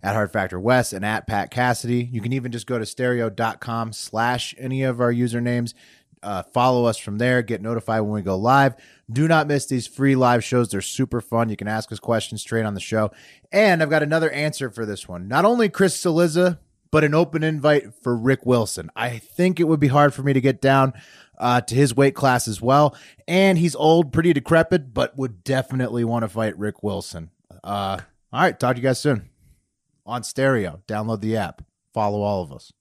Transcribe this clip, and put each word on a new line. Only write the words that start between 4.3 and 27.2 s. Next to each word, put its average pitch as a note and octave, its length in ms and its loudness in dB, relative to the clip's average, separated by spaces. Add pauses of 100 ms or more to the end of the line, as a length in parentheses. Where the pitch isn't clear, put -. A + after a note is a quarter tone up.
any C3 240 -6
of B2+ 180 -2
our A#2+ 140 2
usernames. A#2+ 640 -2 (480)
Uh, G2 180 -6
follow B2 440 2
us A2+ 120 2
from G#2 220 -8
there. B2 240 2
Get G#2+ 180 -6
notified A2 400 -4
when G#2 120 -2
we G#2+ 100 -4
go F#2+ 120 -2
live. C3 380 4 (380)
Do C#3 160 0
not D#3+ 180 4
miss D3 220 -2
these B2+ 180 -2
free C3+ 300 2
live B2 280 4
shows. B2 280 0
They're G2 100 -4
super - 400 -4
fun. A2+ 280 -2
You G#2+ 60 -4
can G#2 120 -8
ask A2 240 -6
us G#2+ 80 -12
questions A2 420 -4
straight A2+ 240 -2
on G#2 80 -4
the F#2+ 60 -6
show. G#2+ 320 -2 (400)
And F#3+ 320 4
I've D3 80 0
got D#3 100 4
another D#3 300 0
answer C#3+ 400 -4
for A2 160 -6
this G2+ 200 -8
one. F2+ 200 -12
Not C#3+ 180 0
only A3+ 240 2
Chris F#3+ 340 2
Cillizza, E3+ 540 2 (320)
but D3+ 140 4
an D3 100 2
open D#3+ 300 0
invite D3 580 2
for A#2+ 160 -2
Rick B2+ 260 2
Wilson. A2 520 0
I A#2 240 -6
think F3+ 400 0
it F3 60 4
would D#3 140 2
be C#3+ 100 4
hard C#3+ 260 4
for C3+ 80 -10
me C#3 100 0
to C3 80 2
get C3 200 0
down, C3+ 320 4 (440)
uh, B2 240 2
to A#2+ 140 -6
his C3 200 2
weight C#3 200 4
class B2+ 320 2
as G#2 120 -8
well. C3+ 360 4 (320)
And F#3+ 320 4
he's D#3+ 160 0
old, D#3 360 4
pretty E3 220 4
decrepit, D#3+ 640 2
but B2+ 200 -2
would A#2+ 280 -8
definitely B2+ 600 -2
wanna A2+ 240 -2
fight G#2 300 -4
Rick G#2 240 -6
Wilson. F2+ 480 -8 (340)